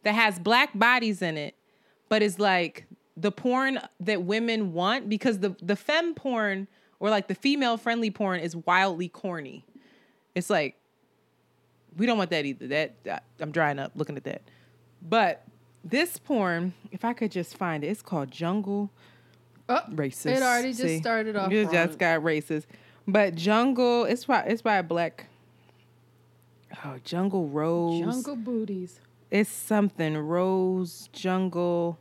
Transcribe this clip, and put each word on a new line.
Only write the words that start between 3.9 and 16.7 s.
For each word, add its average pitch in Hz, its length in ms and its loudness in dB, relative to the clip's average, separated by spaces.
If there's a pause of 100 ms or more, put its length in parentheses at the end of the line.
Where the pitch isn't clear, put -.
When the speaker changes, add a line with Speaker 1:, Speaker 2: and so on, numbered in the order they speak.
Speaker 1:
that 185 240 0
women 220 500 0
want, 208 360 0
because 214 300 0
the, 185 220 -2
the 196 140 0
femme 330 400 0
porn 208 520 -4 (340)
or, 202 80 0
like, 202 180 2
the 185 80 -2
female 269 420 0
friendly 233 340 -2
porn 190 300 -2
is 165 160 -6
wildly 180 500 2
corny. 151 560 -10 (720)
It's 180 140 -4
like, 156 260 2 (1200)
we 208 80 0
don't 240 120 2
want 185 140 0
that 151 140 0
either. 135 220 -8
That, 147 380 -2
that, 85 180 -6 (160)
I'm 151 120 -8
drying 147 280 0
up - 160 -8
looking 147 220 -6
at 131 80 -12
that. - 160 -10 (600)
But 180 420 0 (400)
this 277 340 0
porn, 180 560 0 (180)